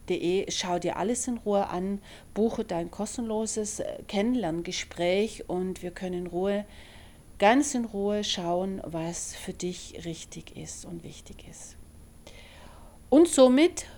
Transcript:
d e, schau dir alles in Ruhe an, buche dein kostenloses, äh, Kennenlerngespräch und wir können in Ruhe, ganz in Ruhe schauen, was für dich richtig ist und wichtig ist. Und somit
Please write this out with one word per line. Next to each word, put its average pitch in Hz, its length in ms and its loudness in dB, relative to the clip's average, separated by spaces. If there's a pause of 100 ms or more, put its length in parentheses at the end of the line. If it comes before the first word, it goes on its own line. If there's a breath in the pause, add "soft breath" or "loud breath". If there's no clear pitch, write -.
d 180 80 2
e, 180 340 0
schau 180 300 -2
dir 175 160 -2
alles 233 320 -2
in 233 100 -2
Ruhe 202 300 2
an, 190 320 -2 (340 loud breath)
buche 220 300 2
dein 175 260 -4
kostenloses, 220 880 -4
äh, - 300 -6
Kennenlerngespräch 190 1400 0
und 180 360 -2
wir 175 80 -6
können 185 220 -6
in 175 120 -4
Ruhe, 196 380 0 (760 loud breath)
ganz 254 380 6
in 233 80 0
Ruhe 208 400 -2
schauen, 185 600 -2
was 165 520 -6
für - 160 -10
dich 180 520 -8
richtig - 520 -10
ist - 280 -12
und 165 200 -12
wichtig - 440 -16
ist. - 280 -18 (1300 loud breath)
Und 330 200 10
somit 269 580 8 (120)